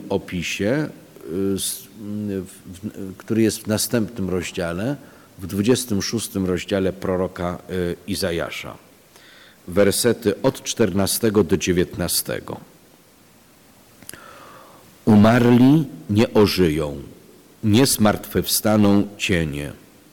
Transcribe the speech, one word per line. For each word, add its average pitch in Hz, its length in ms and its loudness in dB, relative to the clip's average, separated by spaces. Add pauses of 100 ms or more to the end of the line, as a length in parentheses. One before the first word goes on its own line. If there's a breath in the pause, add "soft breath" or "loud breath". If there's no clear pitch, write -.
opisie, 92 560 -4
e, 143 240 -2 (640)
s-, - 280 -8 (180)
w, 104 480 -8 (160)
w, 95 520 -14
który 113 240 -2
jest 107 180 2
w - 80 -10
następnym 101 600 -2
rozdziale, 90 680 -4 (440 loud breath)
w 95 80 -12
dwudziestym 101 540 0
szóstym 98 440 -4
rozdziale 92 480 -2
proroka, 90 640 -4 (120)
e, 87 40 -8 (340)
Izajasza. 85 680 -6 (880 loud breath)
Wersety 98 760 2
od - 220 -2
czternastego 101 800 0
do 87 140 2
dziewiętnastego. 82 1000 -4 (2500 loud breath)
Umarli 120 800 6 (240)
nie 104 240 2
ożyją, 78 680 2 (640)
nie 110 220 6
zmartwychwstaną 101 1200 2 (100)
cienie. 73 540 -4 (420)